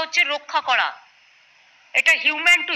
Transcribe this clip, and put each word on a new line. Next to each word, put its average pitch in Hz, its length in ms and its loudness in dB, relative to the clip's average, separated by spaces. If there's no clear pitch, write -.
হচ্ছে 320 220 -2
রক্ষা 294 360 -4
করা। 220 280 0
এটা 320 120 4
human 330 420 2
to 349 80 -4